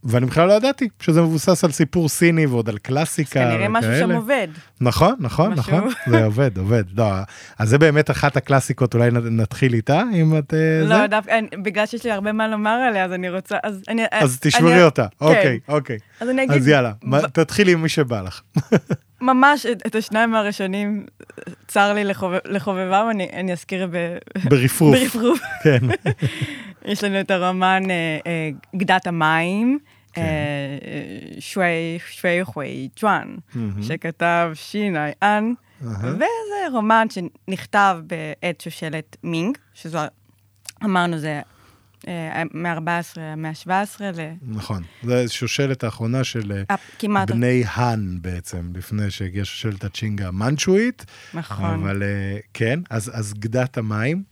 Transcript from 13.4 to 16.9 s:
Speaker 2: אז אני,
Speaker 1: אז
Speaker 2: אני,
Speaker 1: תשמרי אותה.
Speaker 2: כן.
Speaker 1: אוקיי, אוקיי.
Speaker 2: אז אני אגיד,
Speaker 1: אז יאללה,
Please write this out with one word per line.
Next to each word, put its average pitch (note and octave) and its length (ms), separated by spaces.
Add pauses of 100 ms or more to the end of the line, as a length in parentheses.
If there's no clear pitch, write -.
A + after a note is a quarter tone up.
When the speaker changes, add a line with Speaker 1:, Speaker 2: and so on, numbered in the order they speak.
Speaker 2:
אז G3 240
אני, A3+ 240
Speaker 1:
אז C#3+ 200
Speaker 2:
אני, C3 200
Speaker 1:
תשמרי F3 320
אותה. C#3+ 220 (140)
Speaker 2:
כן. C#3+ 60
Speaker 1:
אוקיי, D#3+ 420
אוקיי. C3+ 300 (220)
Speaker 2:
אז A#3 100
אני C4 140
אגיד, A#3+ 120
Speaker 1:
אז C3 120
יאללה, C3+ 240 (120)